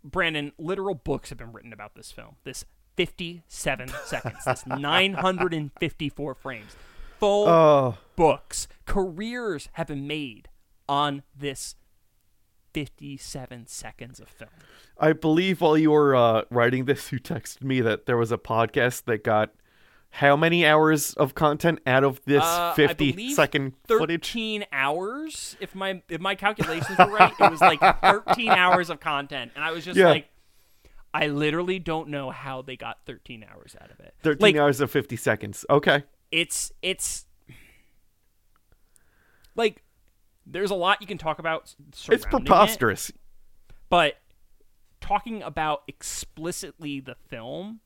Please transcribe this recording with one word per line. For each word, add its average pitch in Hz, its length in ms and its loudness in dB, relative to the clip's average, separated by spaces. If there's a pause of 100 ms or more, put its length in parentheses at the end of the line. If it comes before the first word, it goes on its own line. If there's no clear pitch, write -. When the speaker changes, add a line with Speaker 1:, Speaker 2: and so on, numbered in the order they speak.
Speaker 1:
Brandon, 156 540 -4
literal 190 360 -6
books 143 360 -8
have 127 100 -16
been 117 120 -18
written 113 220 -20
about 104 220 -20
this 107 160 -20
film. 110 320 -20
This - 200 -14 (320)
fifty-seven 165 920 -6
Speaker 2:
<laughs> - 160 -12
Speaker 1:
seconds, - 400 -10
this - 220 -4
nine 160 480 0
hundred 185 380 -2
and 151 260 -6
fifty-four 147 560 -8
frames. 113 400 -14 (440)
Full 208 280 4
Speaker 2:
Oh. 147 500 6 (180)
Speaker 1:
books. - 520 0 (180)
Careers 196 880 -4
have 165 140 -8
been 139 180 -10
made 143 440 -10 (380)
on 143 360 -2 (120)
this 139 400 -10 (960)
fifty-seven 135 920 -14
seconds - 540 -18
of - 100 -20
film. - 220 -20 (480)
Speaker 2:
I 156 140 4
believe 160 480 2
while 156 160 6
you 156 140 4
were, 147 240 6
uh, 113 360 4
writing 123 340 2
this, 135 260 -2
you 127 80 -6
texted - 440 -10
me 131 180 0
that 110 240 0
there 120 120 0
was 117 140 0
a 117 60 -2
podcast 117 680 -2
that 113 180 -2
got 107 280 0 (600)
how 143 260 4
many 170 280 2
hours 151 500 4
of 135 200 0
content 156 500 0
out 131 180 4
of 131 220 -2
this 143 180 4
Speaker 1:
Uh, 170 280 0
I - 40 -4
Speaker 2:
fifty 151 360 2
Speaker 1:
believe 240 240 -8
Speaker 2:
second 139 380 0 (140)
footage? 170 340 0
Speaker 1:
thirteen 220 500 -6
hours, 190 880 -6
if 196 160 -14
my, 190 340 -6
if 165 120 -8
my 196 140 -2
calculations 190 640 -4
were 185 120 10
right. 208 280 6
It - 120 8
was, 160 100 0
like, 165 180 6
Speaker 2:
<laughs> 170 220 4
Speaker 1:
thirteen 202 480 2
hours 180 420 4
of 151 80 -10
content, 139 560 -8
and 147 80 -8
I 160 80 -4
was 165 120 -10
just 170 140 -2
Speaker 2:
Yeah. 185 120 8
Speaker 1:
like, 151 200 2 (840)
"I 156 120 0
literally 156 520 -2
don't 160 300 -6
know 139 200 -8
how 131 320 -12
they 127 160 -16
got 117 280 -12
thirteen 117 380 -18
hours - 380 -20
out - 100 -20
of - 80 -20
it." - 220 -20
Speaker 2:
Thirteen 151 200 2
Speaker 1:
Like, 202 140 6
Speaker 2:
hours 143 260 4
of 127 100 0
fifty 127 240 -2
seconds. 107 540 -4
Okay. 143 340 4 (260)
Speaker 1:
it's, - 520 -6
it's, - 440 -8 (2250)
like, 226 260 -2 (640)
there's 185 260 -4
a 202 40 0
lot 185 260 0
you 196 60 -18
can 190 100 -10
talk 156 220 -6
about 160 240 -6
s-, - 120 -20 (140)
Speaker 2:
It's - 120 -20
Speaker 1:
surrounding - 240 0
it, - 40 -6 (180)
Speaker 2:
preposterous. 185 640 4 (800)
Speaker 1:
but 165 280 2 (840)
talking 202 420 -6
about 156 460 -6
explicitly 156 1120 -12
the 131 160 -16
film 156 720 -14